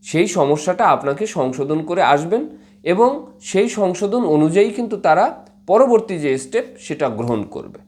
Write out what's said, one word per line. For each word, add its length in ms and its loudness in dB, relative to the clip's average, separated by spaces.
সেই 240 0
সমস্যাটা 600 0
আপনাকে 400 0
সংশোধন 560 -4
করে 200 -2
আসবেন 460 0
এবং 440 0
সেই 280 0
সংশোধন 560 -2
অনুযায়ী 460 4
কিন্তু 260 -6
তারা 480 2
পরবর্তী 520 4
যে 200 0
স্টেপ 260 -4
সেটা 300 -4
গ্রহণ 340 -2
করবে। 460 -12